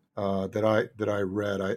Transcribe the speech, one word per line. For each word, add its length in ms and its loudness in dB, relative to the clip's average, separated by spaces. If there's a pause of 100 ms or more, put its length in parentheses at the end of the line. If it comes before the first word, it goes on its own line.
(160)
uh, 320 0
that 160 -2
I, 200 4 (140)
that 100 -2
I 120 0
read, 400 -2
I, 160 -2